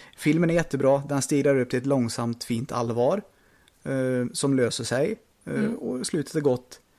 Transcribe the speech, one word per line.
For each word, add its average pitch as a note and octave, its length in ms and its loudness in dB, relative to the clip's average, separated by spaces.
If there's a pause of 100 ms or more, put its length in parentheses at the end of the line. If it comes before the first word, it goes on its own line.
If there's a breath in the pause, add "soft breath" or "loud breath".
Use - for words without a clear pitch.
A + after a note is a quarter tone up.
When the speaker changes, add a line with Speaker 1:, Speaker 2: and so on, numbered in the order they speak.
(160 loud breath)
Speaker 1:
filmen E3 340 2
är E3 40 2
jättebra. C#3+ 540 2
Den C#3 140 0
stirrar C#3+ 380 2
upp B2 100 -2
till B2+ 80 0
ett B2+ 80 -4
långsamt, A#2+ 580 0
fint A#2+ 280 -4
allvar, A#2+ 500 0 (600 soft breath)
eh, C3 500 -2
som C#3 220 0
löser A#2+ 300 0
sig. D#3 340 0 (260)
Eh, E3 100 -6
Speaker 2:
Mm. - 220 0
Speaker 1:
och B3 300 -6
slutet D3+ 280 -4
är D#3+ 60 0
gott. B2+ 400 0 (180 soft breath)